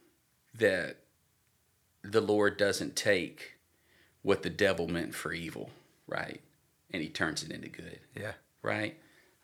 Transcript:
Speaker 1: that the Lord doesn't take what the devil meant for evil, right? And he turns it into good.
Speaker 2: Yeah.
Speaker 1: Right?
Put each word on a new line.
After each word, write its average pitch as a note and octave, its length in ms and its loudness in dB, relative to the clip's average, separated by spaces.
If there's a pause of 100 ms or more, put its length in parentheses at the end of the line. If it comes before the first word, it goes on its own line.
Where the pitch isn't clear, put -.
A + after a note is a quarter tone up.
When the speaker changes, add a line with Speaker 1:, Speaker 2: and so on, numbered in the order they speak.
(560)
Speaker 1:
that F#2+ 420 2 (1040)
the G#2 180 2
Lord G2+ 360 4
doesn't F#2+ 400 0
take - 560 0 (720)
what G2 200 4
the F#2+ 60 -2
devil F2+ 380 2
meant E2 280 -2
for - 180 -6
evil, E2 360 -8 (380)
right? - 340 -6 (500)
And F2+ 100 -4
he D2+ 80 -4
turns D#2+ 340 -2
it D#2 80 -10
into - 180 -10
good. - 300 -16 (160)
Speaker 2:
Yeah. G#2 180 -8 (280)
Speaker 1:
Right? G#2+ 360 -2 (460)